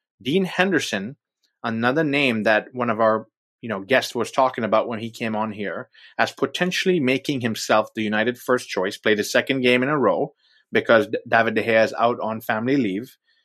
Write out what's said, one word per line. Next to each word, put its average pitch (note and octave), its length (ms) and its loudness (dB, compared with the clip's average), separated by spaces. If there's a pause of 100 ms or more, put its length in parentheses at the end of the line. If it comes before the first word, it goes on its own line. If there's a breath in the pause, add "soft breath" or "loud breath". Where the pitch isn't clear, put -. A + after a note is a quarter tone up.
(200)
Dean D3+ 240 0
Henderson, D3 720 -2 (480)
another A#2+ 400 0
name C#3 400 0
that G#2+ 280 2
one B2 180 -4
of G#2+ 100 0
our A2 260 2 (360)
you A#2 80 -8
know, G2 100 -6
Guest A#2 340 0
was A#2 160 -4
talking B2+ 340 0
about G#2+ 240 2
when A#2 100 -6
he A2+ 120 -10
came A2 240 -6
on G#2+ 180 -4
here G2 360 -8 (300 soft breath)
as A2 120 2
potentially F3+ 680 0
making C3 400 0
himself A2 540 0
the A2 80 -4
United A2 340 0
first B2 320 -2
choice, G2 300 -4
played A2 180 2
his G#2 160 -2
second C3 300 0
game B2 200 4
in C3 60 -2
a D3+ 100 0
row A2+ 360 0 (360)
because A2+ 360 4
D-, A#2 200 -6
David A2+ 280 2
De A2 80 0
Gea A2+ 220 4
is G#2 140 -4
out A#2 220 0
on A2 220 -6
family A#2+ 340 -2
leave. A2 400 -4 (280)